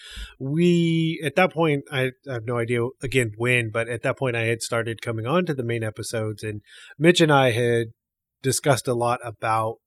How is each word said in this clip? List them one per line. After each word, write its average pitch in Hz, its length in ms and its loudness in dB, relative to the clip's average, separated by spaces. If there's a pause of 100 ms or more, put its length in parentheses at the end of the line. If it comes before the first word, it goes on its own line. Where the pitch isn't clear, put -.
(380)
we, 165 880 2
at 139 120 -4
that 185 160 4
point, 151 380 0
I, 131 220 0 (160)
I 131 60 -8
have 113 120 -8
no 120 120 -2
idea, 117 280 0 (160)
again, 120 340 0
when, 120 340 0
but 117 180 -2
at 120 140 -6
that 131 160 -2
point, 123 180 -2
I 113 80 -2
had 113 180 -2
started 117 400 -4
coming 113 240 -6
on 175 200 0
to 156 80 -4
the 127 100 -6
main 117 180 -4
episodes, 110 600 -6
and 107 200 -10 (360)
Mitch 170 220 6
and 156 120 6
I 135 180 6
had 117 380 0 (540)
discussed 131 440 0
a 131 80 0
lot 120 300 0
about 113 520 -2 (100)